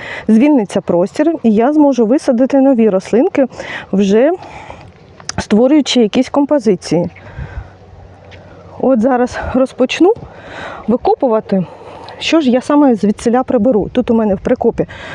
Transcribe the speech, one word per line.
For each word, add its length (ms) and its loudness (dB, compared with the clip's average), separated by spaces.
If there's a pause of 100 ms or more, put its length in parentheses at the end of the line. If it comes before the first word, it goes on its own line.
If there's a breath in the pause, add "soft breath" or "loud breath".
(280 loud breath)
Звільниться 540 2
простір, 600 -2
і 100 4
я 200 2
зможу 320 4
висадити 560 2
нові 280 4
рослинки, 560 0 (460 loud breath)
вже 400 2 (1040 loud breath)
створюючи 640 2
якісь 280 0
композиції. 800 0 (1700 loud breath)
От 220 2
зараз 360 0 (160)
розпочну 600 0 (720 loud breath)
викопувати. 800 0 (540 loud breath)
Що 220 0
ж 100 2
я 100 2
саме 340 2
звідсіля 480 0
приберу? 480 0
Тут 200 -2
у 20 2
мене 220 0
в 40 -10
прикопі 480 -2 (280 loud breath)